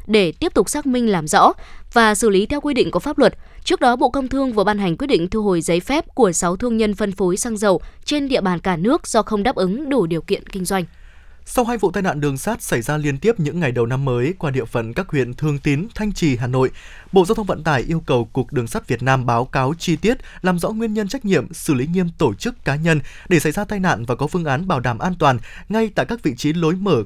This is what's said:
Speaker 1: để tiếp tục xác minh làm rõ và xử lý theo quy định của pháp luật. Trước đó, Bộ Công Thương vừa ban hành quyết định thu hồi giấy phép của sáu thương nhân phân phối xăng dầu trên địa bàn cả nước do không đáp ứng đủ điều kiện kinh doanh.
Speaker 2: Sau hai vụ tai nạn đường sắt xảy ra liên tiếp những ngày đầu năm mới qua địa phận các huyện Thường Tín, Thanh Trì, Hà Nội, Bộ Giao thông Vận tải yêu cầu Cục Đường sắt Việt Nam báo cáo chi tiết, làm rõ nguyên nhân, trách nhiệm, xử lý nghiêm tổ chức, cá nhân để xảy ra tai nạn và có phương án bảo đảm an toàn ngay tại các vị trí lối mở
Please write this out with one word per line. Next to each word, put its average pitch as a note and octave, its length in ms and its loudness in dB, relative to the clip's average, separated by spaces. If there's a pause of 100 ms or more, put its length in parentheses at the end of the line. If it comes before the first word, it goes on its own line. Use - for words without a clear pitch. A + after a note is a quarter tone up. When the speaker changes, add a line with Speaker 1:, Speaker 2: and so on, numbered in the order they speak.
Speaker 1:
để G3+ 240 4
tiếp - 220 -2
tục F#3 160 -2
xác D4 160 -4
minh B3 240 2
làm E3 180 0
rõ G3 260 6 (400)
và A3 220 6
xử A3+ 140 2
lý G3 160 4
theo C#4+ 160 -4
quy D4 120 -2
định F3+ 180 2
của F3+ 80 0
pháp D4 180 -4
luật. C4 200 6 (260)
Trước - 160 0
đó, B3 160 4
Bộ C4 140 2
Công C4+ 180 -2
Thương C4 260 -2
vừa G#3 100 2
ban G#3 140 2
hành F3+ 200 0
quyết C#4 100 -4
định F#3 220 2
thu A3 140 -2
hồi F#3 180 2
giấy E3+ 180 0
phép C#4+ 260 -2 (100)
của G#3+ 160 4
sáu F3 240 -2
thương A#3 220 -2
nhân G#3+ 160 0
phân G3+ 180 -2
phối F#3 260 0
xăng A3+ 200 -4
dầu G3 240 2 (240)
trên D4 220 -2
địa B3 140 2
bàn F3+ 180 0
cả F#3 160 0
nước A3+ 320 0
do A3 140 2
không G#3 220 -2
đáp B3 120 0
ứng G#3 340 -2
đủ B3+ 160 2
điều E3 160 -2
kiện - 260 -4
kinh F#3 180 -8
doanh. F#3 200 -2 (600)
Speaker 2:
Sau B3 200 0
hai A#3+ 120 -2
vụ F#3+ 140 2
tai G3 120 -2
nạn D3+ 180 -2
đường C#3 160 0
sắt A3 240 -4
xảy B2+ 200 -2
ra D3 160 -2
liên D3 200 -2
tiếp G#3+ 220 0
những D3+ 200 -2
ngày C#3+ 120 0
đầu A#2+ 140 2
năm C3 200 -2
mới B2+ 340 0
qua D3 120 -2
địa B2+ 140 -2
phận A#2 280 -4
các F#3+ 160 -4
huyện B2 240 0
Thường D3 260 -2
Tín, D3 360 0
Thanh G#3 180 -4
Trì, C#3+ 240 2
Hà B2 100 -4
Nội, B2+ 240 2 (400)
Bộ F#3 140 6
Giao A3 100 2
thông A3 100 -2
Vận E3+ 180 -4
tải D3+ 180 2
yêu D#3+ 240 -2
cầu A#2+ 280 0
Cục C3 200 -2
Đường B2 140 -2
sắt A3+ 200 -6
Việt A#2+ 160 -2
Nam C3 220 2
báo B2 200 0
cáo C3+ 340 -2
chi E3+ 160 0
tiết, G#3 220 0 (240)
làm F3+ 180 2
rõ F3 100 -2
nguyên A3 240 -2
nhân, G#3 140 -2
trách C4+ 180 -6
nhiệm, F3 280 0
xử - 200 -2
lý B2+ 140 0
nghiêm F3 300 0
tổ B2+ 160 2
chức, - 320 -8
cá C#3 100 0
nhân D#3+ 240 2 (300)
để E3+ 100 6
xảy D3+ 120 2
ra G3+ 120 -4
tai G#3 160 -4
nạn C3 260 0
và B2 100 0
có C#3 120 -2
phương F3 180 -2
án D3 220 -2
bảo D#3+ 120 0
đảm A#2+ 200 -2
an F3+ 200 -2
toàn C3+ 180 4 (320)
ngay A3 260 0
tại C3 100 2
các A#3 180 -6
vị C3 140 0
trí D3 160 0
lối D#3+ 220 2
mở F#3 300 2